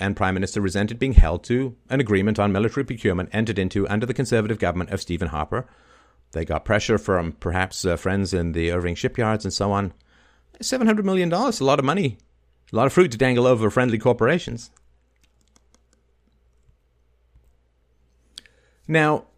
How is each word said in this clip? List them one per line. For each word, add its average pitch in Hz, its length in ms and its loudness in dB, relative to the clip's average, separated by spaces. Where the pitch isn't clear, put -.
and 95 160 -4
Prime 95 180 0
Minister 95 260 -4
resented 101 380 -2
being 131 140 -2
held 87 320 6
to 123 320 -2
an 131 120 -2
agreement 104 380 2
on 101 120 2
military 110 340 0
procurement 95 480 -4
entered 107 280 -2
into 95 280 -2
under 107 160 -2
the 123 80 -6
Conservative 113 460 0
government 90 320 -2
of 95 100 -4
Stephen 85 280 -4
Harper. 76 400 -6
They 82 120 -4
got 80 200 -4
pressure 107 340 0
from 85 360 -2
perhaps, 92 500 -4
uh, 87 120 0
friends 95 380 -2
in 85 180 0
the 85 200 0
Irving 87 240 -2
shipyards 110 480 -2
and 95 100 -4
so 101 160 -2
on. 98 220 -2
Seven 247 280 0
hundred 214 180 2
million 185 220 0
dollars, 214 320 0
a 135 40 0
lot 139 140 4
of 135 60 0
money, 147 340 0
a 113 40 -2
lot 120 100 4
of 131 60 0
fruit 143 200 6
to 113 40 -10
dangle 123 300 4
over 110 240 4
friendly 123 280 2
corporations. 120 760 0
Now, 156 380 2